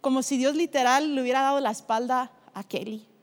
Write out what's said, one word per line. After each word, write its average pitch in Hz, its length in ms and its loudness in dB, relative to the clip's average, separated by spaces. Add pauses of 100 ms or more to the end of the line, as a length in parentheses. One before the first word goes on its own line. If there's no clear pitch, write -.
como 262 200 0
si 269 160 -2
Dios 269 180 2
literal 285 600 2
le 262 60 0
hubiera 254 200 0
dado 277 200 2
la 233 100 0
espalda 247 600 -2 (220)
a 196 100 -12
Kelly. 214 420 -8 (180)